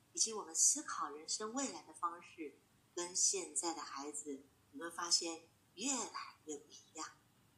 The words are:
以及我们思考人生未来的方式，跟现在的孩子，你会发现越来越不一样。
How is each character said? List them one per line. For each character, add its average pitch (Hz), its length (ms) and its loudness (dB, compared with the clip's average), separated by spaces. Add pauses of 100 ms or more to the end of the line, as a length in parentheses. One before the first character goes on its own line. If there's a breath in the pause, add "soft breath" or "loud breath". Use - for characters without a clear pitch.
(120)
以 - 80 -2
及 220 140 4
我 196 100 -4
们 160 100 -10
思 285 300 8
考 160 260 -2
人 151 200 -8
生 220 240 -2
未 262 180 2
来 170 120 -8
的 160 100 -18
方 170 280 -2
式， - 380 -10 (340)
跟 180 220 -2
现 165 400 4
在 165 180 2
的 151 80 -6
孩 143 300 -6
子， 143 320 -6 (280)
你 139 100 -10
会 170 80 -4
发 170 200 -4
现 165 380 2 (280)
越 262 180 -2
来 - 420 -6 (100)
越 151 120 -6
不 - 120 -16
一 - 260 -20
样。 - 160 -8 (460)